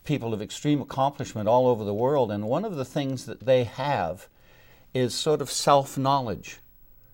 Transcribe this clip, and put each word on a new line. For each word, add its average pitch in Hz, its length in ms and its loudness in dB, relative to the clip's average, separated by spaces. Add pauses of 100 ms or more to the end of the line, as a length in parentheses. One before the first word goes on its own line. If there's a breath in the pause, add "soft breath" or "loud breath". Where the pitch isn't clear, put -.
people 117 300 -2
of 104 80 -4
extreme 147 400 -2
accomplishment 123 640 -2
all 123 200 6
over 110 160 2
the 101 100 -2
world, 123 380 2
and 104 160 -4
one 156 180 -2
of 202 100 -8
the 135 100 -4
things 135 420 -4
that - 180 -12
they 127 200 4
have 107 640 -4 (680 soft breath)
is 127 180 0
sort 151 280 0
of 131 100 -8
self-knowledge. 135 1080 0 (540 soft breath)